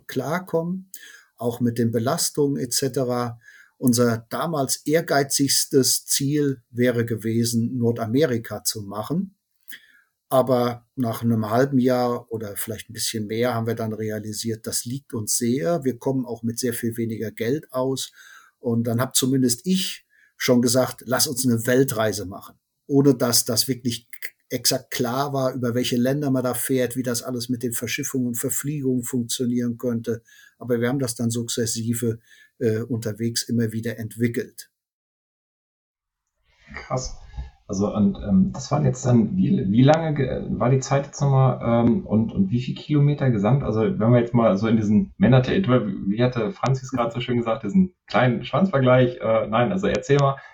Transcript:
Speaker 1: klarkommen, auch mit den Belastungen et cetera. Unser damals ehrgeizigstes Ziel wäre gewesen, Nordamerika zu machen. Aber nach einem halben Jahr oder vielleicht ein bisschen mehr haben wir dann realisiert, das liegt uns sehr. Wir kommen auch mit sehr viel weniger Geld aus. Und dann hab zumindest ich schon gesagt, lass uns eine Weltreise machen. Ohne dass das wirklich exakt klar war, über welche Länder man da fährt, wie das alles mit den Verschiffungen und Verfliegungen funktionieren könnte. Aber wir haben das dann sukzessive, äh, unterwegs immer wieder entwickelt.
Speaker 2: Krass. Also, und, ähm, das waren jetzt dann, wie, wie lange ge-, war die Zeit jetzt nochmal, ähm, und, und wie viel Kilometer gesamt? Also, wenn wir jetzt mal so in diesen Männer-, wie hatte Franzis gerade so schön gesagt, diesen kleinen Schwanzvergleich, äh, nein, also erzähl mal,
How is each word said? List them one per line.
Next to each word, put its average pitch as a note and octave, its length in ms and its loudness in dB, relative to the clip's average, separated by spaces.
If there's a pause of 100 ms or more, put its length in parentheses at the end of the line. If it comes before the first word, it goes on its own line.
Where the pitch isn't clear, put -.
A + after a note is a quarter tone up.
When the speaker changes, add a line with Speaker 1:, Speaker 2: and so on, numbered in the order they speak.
Speaker 1:
klarkommen, E3+ 840 -4 (460)
auch A#2 240 -4
mit A#2 180 0
den A#2 140 2
Belastungen C#3 640 0
et B2+ 140 -4
cetera. A#2+ 640 -2 (420)
Unser A#2+ 500 2
damals C#3 580 -4
ehrgeizigstes C#3+ 1200 2
Ziel C#3+ 640 0
wäre A#2+ 340 2
gewesen, A#2 720 -2
Nordamerika A#2 840 0
zu - 180 -6
machen. A2 540 -6 (920)
Aber B2 560 0 (100)
nach A#2 260 -4
einem A2+ 280 0
halben C3+ 300 2
Jahr B2 520 0
oder G#2 260 -8
vielleicht G#2+ 320 -10
ein A2+ 40 -16
bisschen A2 340 -4
mehr A#2 260 -2
haben A2+ 140 -2
wir A2+ 80 -2
dann A2 180 -4
realisiert, G#2+ 760 -6
das - 160 -4
liegt C3 300 -10
uns G#2+ 240 -2
sehr. D3 460 0
Wir A#2+ 140 0
kommen C3 280 -2
auch A#2 180 -10
mit A#2 160 -4
sehr A#2+ 140 -2
viel A2+ 240 -4
weniger A2 340 -4
Geld B2+ 400 -4
aus. C3 400 -2 (480)
Und A#2 260 0
dann A#2 140 0
hab C3 160 -2
zumindest B2+ 500 2
ich F#3 400 -2 (300)
schon B2 260 4
gesagt, B2 440 0
lass B2 220 0
uns C3 200 -2
eine A2+ 180 2
Weltreise A2+ 600 2
machen. - 340 -14 (280)
Ohne C#3 280 6
dass A#2+ 300 2
das A2+ 220 0
wirklich A#2 420 -4 (400)
exakt - 420 -2
klar C3+ 420 -2
war, C3 200 0
über A#2+ 220 -2
welche B2 220 0
Länder C3+ 340 0
man C3 120 0
da B2+ 100 0
fährt, B2+ 420 -2
wie C3 80 -4
das A#2+ 180 -4
alles B2 280 -8
mit B2 140 -4
den A#2 100 -4
Verschiffungen B2+ 540 -4
und A#2 80 -4
Verfliegungen C3 680 -2
funktionieren A#2+ 720 -2
könnte. A#2 460 -4 (340)
Aber A#2 240 -2
wir A#2+ 80 2
haben C#3 100 -2
das B2 140 -2
dann A#2 160 -2
sukzessive, A#2 880 -2 (400)
äh, A2 200 0
unterwegs A#2 640 -4
immer A#2 280 0
wieder A2+ 280 -6
entwickelt. A#2 720 -4 (2000)
Speaker 2:
Krass. - 440 -8 (500)
Also, G3+ 260 -2
und, G3+ 320 2
ähm, F#3+ 280 4
das - 180 -8
waren D3 140 2
jetzt B2+ 200 -2
dann, A2+ 300 4
wie, - 340 2
wie A#2 140 6
lange D#3 300 4
ge-, - 320 -2 (120)
war A#2 120 2
die C3+ 100 4
Zeit C#3 260 0
jetzt - 140 -14
nochmal, C3+ 420 4
ähm, A#2 460 2
und, A2 240 2
und F#2+ 180 2
wie A#2+ 120 0
viel - 140 -4
Kilometer C#3+ 540 2
gesamt? A2 320 4
Also, A2 200 0
wenn G#2 300 2
wir A#2+ 100 6
jetzt A#2+ 120 -2
mal A2 240 4
so A2 100 0
in A2+ 100 4
diesen G#2 400 2
Männer-, B2+ 280 6
wie A2+ 800 0
hatte A#2 280 -2
Franzis C3 400 -2
gerade A#2 200 -2
so B2 80 -6
schön A#2+ 180 -4
gesagt, A2+ 260 -2
diesen F#2+ 300 2 (140)
kleinen A#2 380 2
Schwanzvergleich, B2+ 720 4
äh, A2 300 0
nein, A2 260 2
also G2 140 -2
erzähl C#3 300 2
mal, C#3 200 2 (160)